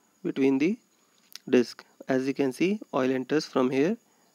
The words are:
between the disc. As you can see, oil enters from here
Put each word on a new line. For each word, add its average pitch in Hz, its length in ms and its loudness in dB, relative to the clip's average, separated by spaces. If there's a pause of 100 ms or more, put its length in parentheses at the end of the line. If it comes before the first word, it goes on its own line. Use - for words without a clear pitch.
(240)
between 135 340 2
the 170 220 0 (720)
disc. - 340 2 (240)
As 131 180 0
you 135 80 -2
can 131 200 -2
see, 196 260 0 (140)
oil 131 180 0
enters 131 340 -2
from 127 240 0
here 147 280 0 (380)